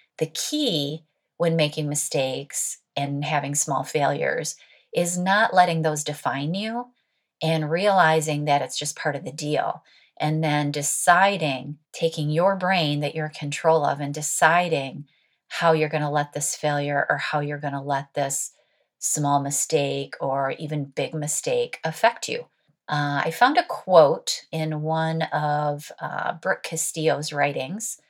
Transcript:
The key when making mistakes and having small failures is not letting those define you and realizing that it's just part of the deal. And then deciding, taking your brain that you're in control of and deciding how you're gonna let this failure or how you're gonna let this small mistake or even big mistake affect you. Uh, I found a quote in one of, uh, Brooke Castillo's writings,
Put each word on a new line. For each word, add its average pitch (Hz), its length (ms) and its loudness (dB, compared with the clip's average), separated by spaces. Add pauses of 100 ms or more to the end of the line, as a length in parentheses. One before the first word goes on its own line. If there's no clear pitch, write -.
(180)
The 160 80 0
key 160 760 -4 (320)
when 165 200 2
making 151 320 0
mistakes 139 920 -4 (180)
and 143 280 -2
having 143 300 -2
small 139 280 -2
failures 143 760 -2 (380)
is 175 240 0
not 196 340 2
letting 175 300 6
those 151 220 0
define 143 500 -4
you 226 320 -6 (560)
and 160 280 0
realizing 160 760 4
that 143 160 4
it's 127 160 -6
just 143 180 -6
part 143 200 -2
of 147 80 -8
the - 80 -10
deal. 151 500 -4 (360)
And 156 240 0
then 147 280 2
deciding, 147 1040 2 (160)
taking 165 380 -2
your 185 260 2
brain 175 440 0
that 147 140 -4
you're 156 120 -4
in 151 60 -10
control 151 520 2
of 143 160 0
and 143 140 -4
deciding 151 920 0 (420)
how 170 240 2
you're 151 180 2
gonna 151 200 -2
let 147 220 -2
this - 240 -6
failure 143 540 0
or 143 80 0
how 147 220 -2
you're 147 180 -4
gonna 139 240 -6
let 143 320 -4
this 139 380 -4 (460)
small 143 420 0
mistake 139 800 -2
or 139 340 -2
even 151 340 -4
big 139 260 -6
mistake 147 720 -2
affect 220 420 0
you. 123 200 -6 (420)
Uh, 143 360 0
I 165 60 -2
found 277 280 4
a - 80 2
quote - 840 6
in 156 300 -4
one 160 420 0
of, 147 800 -2
uh, - 340 -6
Brooke 185 280 -4
Castillo's 151 720 -2
writings, 143 760 -4